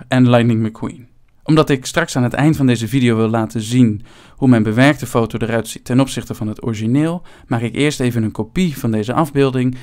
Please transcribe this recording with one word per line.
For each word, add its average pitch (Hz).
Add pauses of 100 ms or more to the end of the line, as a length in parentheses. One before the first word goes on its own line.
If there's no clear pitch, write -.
en 127
Lightning 120
McQueen. - (360)
Omdat 156
ik 131
straks -
aan 127
het 120
eind 147
van 139
deze 113
video 120
wil 110
laten 113
zien 110 (340)
hoe 135
mijn 117
bewerkte 127
foto 113
eruit 110
ziet -
ten 123
opzichte 127
van 107
het 107
origineel, 127 (240)
maak 120
ik 117
eerst 147
even 117
een 104
kopie 175
van 117
deze 110
afbeelding, 131